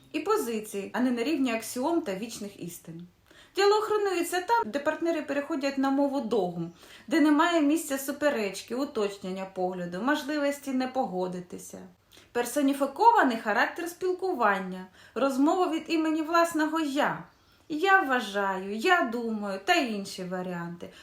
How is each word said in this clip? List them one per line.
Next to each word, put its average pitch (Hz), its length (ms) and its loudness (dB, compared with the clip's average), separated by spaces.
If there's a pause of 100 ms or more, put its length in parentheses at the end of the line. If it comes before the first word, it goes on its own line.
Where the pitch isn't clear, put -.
(120)
і 302 80 -2
позицій, 233 760 -2
а 220 60 -2
не 254 100 4
на 233 140 -2
рівні 269 280 0
аксіом 254 500 -2
та 196 120 -4
вічних 202 460 -10
істин. 170 460 -14 (500)
Діалог 415 340 4
руйнується 370 500 0
там, 466 260 2
де 220 120 -6
партнери 311 440 -2
переходять 277 560 -2
на 269 120 2
мову 277 300 2
догм, 180 520 -2 (340)
де 320 140 2
немає 311 400 6
місця 285 380 2
суперечки, 226 760 -2
уточнення 202 680 -4 (100)
погляду, 180 480 -4
можливості 285 680 -2
не 254 160 0
погодитися. 185 880 -6 (540)
Персоніфікований 277 1040 4
характер 247 520 0
спілкування, 214 1000 -2 (280)
розмова 277 540 2
від 311 200 -2
імені 320 340 0
власного 320 580 2
«я». 262 440 -2 (440)
«Я 370 320 4
вважаю», 202 760 -2
«Я 349 260 4 (100)
думаю» 214 520 -4
та 359 100 4
інші 208 500 -2
варіанти. 180 640 -8 (120)